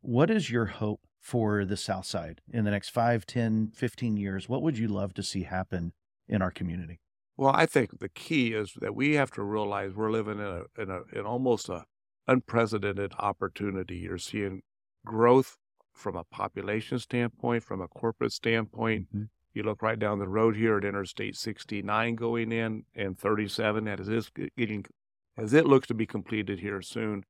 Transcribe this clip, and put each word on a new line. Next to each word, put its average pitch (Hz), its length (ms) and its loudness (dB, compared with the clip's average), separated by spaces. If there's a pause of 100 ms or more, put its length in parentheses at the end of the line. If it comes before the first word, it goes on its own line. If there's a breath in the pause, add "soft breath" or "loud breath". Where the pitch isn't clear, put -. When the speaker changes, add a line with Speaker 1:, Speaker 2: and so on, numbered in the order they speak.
Speaker 1:
What 131 300 4
is 214 180 2
your 117 160 2
hope 104 360 -4 (180)
for 104 440 2
the 98 140 -2
South 95 280 -4
Side 82 360 -6 (100)
in 113 140 0
the 104 60 2
next 101 180 -2
five, 117 360 2
ten, 110 480 0
fifteen 117 440 -2
years? 98 320 -4
What 127 140 0
would 151 140 0
you 113 100 0
love 98 280 -2
to 101 80 -6
see 95 200 -4
happen 90 500 -4 (340)
in 101 140 2
our 92 100 0
community? 87 480 -8 (380)
Speaker 2:
Well, 135 180 6
I 160 100 6
think - 340 0
the 98 100 -8
key 123 440 0
is 107 280 -4
that 104 140 -4
we 139 200 2
have 139 160 2
to 104 120 -6
realize 101 500 -2
we're 107 180 0
living 104 280 -2
in 104 60 -6
a, 92 360 -8
in 98 80 -6
a, 92 120 -6 (180)
in 101 60 -6
almost 120 440 0
a 85 160 -6 (420)
unprecedented 107 920 2
opportunity. 95 800 -4
You're 87 200 -6
seeing 98 440 -6 (440)
growth 120 520 6 (360)
from 92 220 -8
a 82 80 -6
population 101 760 -4
standpoint, 120 640 -2
from 98 180 -8
a 87 60 -8
corporate 113 460 -2
standpoint. 113 760 0
Speaker 1:
Mm-hmm. 101 140 -4 (300)
Speaker 2:
You 107 100 -4
look 104 180 -2
right 110 180 0
down 104 200 0
the 98 80 -2
road 110 280 4
here 110 220 4
at 98 80 0
Interstate 101 500 -4
sixty-nine 107 800 -2
going 117 360 -2
in 113 340 -2 (100)
and 98 240 -4
thirty-seven, 107 680 0
as 101 220 -6
is 110 260 -2
g-, - 220 -6
getting, 107 280 -2 (520)
as 110 160 0
it 156 140 10
looks 135 200 8
to 120 60 -2
be 110 140 0
completed 101 520 -4
here 98 220 -4
soon. 107 480 -4